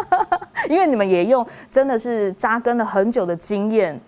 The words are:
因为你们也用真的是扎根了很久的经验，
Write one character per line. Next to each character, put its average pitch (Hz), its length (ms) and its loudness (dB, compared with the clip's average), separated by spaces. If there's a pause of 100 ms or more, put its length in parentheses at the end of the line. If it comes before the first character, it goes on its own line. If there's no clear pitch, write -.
(680)
因 311 80 2
为 381 80 4
你 277 100 2
们 202 140 0
也 175 160 4
用 247 180 2 (280)
真 269 160 2
的 247 100 0
是 226 360 -2
扎 226 260 0
根 240 180 0
了 220 80 0
很 202 260 0
久 226 140 0
的 175 100 -2
经 202 360 -4
验， 185 360 0